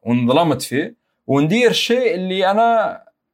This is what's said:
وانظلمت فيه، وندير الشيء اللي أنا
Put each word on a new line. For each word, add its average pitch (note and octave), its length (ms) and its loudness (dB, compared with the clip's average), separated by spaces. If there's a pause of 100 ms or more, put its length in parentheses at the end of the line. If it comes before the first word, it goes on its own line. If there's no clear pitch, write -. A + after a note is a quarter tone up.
وانظلمت B2+ 600 0
فيه، D#3 320 -6 (320)
وندير D#3+ 440 2
الشيء A#3 440 0
اللي F#3 360 -2
أنا A3 520 0 (320)